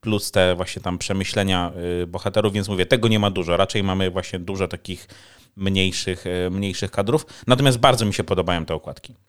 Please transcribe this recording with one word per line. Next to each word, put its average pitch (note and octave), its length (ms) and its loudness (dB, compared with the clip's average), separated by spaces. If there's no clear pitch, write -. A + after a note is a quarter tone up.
plus G#2+ 300 -2
te F2+ 240 4
właśnie F2 280 -6
tam F2+ 160 -4
przemyślenia, F#2+ 720 0
e, F2 40 -4
bohaterów, G2+ 460 -2
więc G2 160 -2
mówię, F2+ 180 0
tego A#2 220 4
nie A2 100 4
ma G#2 120 4
dużo. F2 260 0
Raczej F#2+ 260 2
mamy F#2+ 280 0
właśnie F#2 280 -6
dużo F#2+ 300 -4
takich - 400 -12
mniejszych, F#2+ 720 0
e, F2+ 240 -2
mniejszych G2 400 -4
kadrów. A2 360 0
Natomiast B2+ 320 4
bardzo A#2+ 280 6
mi G2+ 80 0
się G#2 100 -2
podobają F2 420 0
te D#2+ 80 -4
okładki. - 400 -12